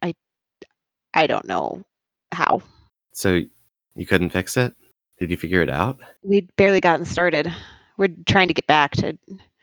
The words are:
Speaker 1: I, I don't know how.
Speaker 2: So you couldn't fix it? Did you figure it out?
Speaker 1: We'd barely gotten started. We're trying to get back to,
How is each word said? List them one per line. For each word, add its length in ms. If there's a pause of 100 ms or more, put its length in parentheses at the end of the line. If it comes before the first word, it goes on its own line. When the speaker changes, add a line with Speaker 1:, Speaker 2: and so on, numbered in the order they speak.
Speaker 1:
I, 120 (1000)
I 140
don't 200
know 360 (480)
how. 300 (520)
Speaker 2:
So 280 (540)
you 100
couldn't 260
fix 260
it? 180 (440)
Did 120
you 60
figure 240
it 80
out? 300 (240)
Speaker 1:
We'd 340
barely 240
gotten 240
started. 480 (440)
We're 120 (160)
trying 240
to 40
get 140
back 300
to, 200 (460)